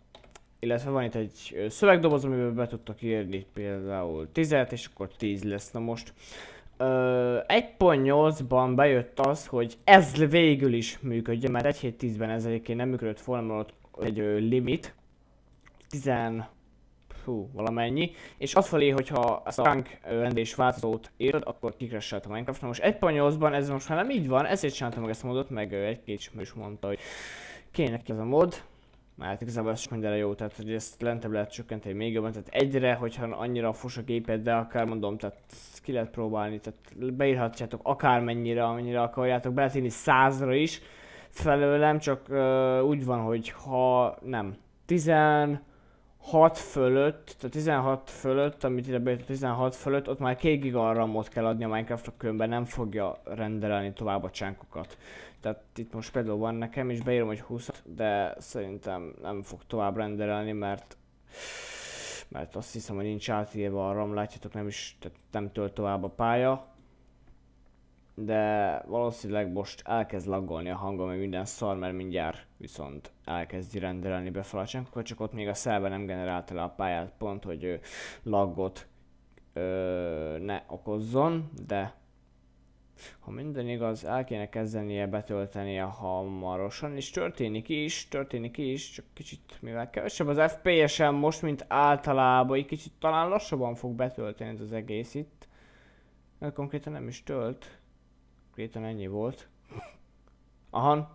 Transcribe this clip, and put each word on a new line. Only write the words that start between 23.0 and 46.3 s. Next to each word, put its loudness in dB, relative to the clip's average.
nyolcban 4
ez 0
most -4
már 0
nem 0
így 0
van, 4
ezért 0
csináltam -4
meg -4
ezt -6
a -4
modot, -2
meg, -6
ö, -2
egy-két -6
ismerős -12
mondta, -10
hogy -2
kéne 0
neki -6
ez -4
a -4
mod. 4
Mert -8
hát -8
igazából -4
ez -2
sok -10
mindenre -2
jó, 0
tehát -8
hogy -8
ezt -8
lentebb -2
lehet -2
csökkenteni -8
még -2
jobban, -2
tehát -10
egyre, 2
hogyha -4
annyira -2
fos -10
a -8
géped, -2
de 2
akár 0
mondom, -2
tehát -8
ki -6
lehet 0
próbálni, -2
tehát -8
beírhatjátok 2
akármennyire, 2
amennyire 0
akarjátok, 0
be 2
lehet 2
írni 2
százra 6
is 2
felőlem, 4
csak, -2
ö, 4
úgy 2
van, 0
hogy -2
ha 2
nem, -4
tizenhat 6